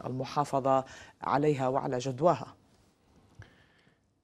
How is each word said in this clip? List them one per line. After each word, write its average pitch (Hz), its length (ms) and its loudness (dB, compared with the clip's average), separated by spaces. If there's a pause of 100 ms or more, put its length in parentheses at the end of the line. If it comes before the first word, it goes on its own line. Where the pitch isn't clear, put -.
المحافظة 135 760 0 (380)
عليها 135 460 2
وعلى 135 300 -2
جدواها؟ 131 480 0 (1800)